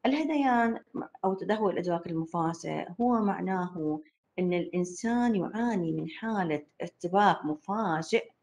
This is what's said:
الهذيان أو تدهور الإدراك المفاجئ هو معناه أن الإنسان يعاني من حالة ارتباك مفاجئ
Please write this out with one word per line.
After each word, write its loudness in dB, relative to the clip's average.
الهذيان 2
أو 2
تدهور 0
الإدراك -2
المفاجئ -2
هو 4
معناه -2
أن 2
الإنسان 0
يعاني -2
من -4
حالة -2
ارتباك 2
مفاجئ -2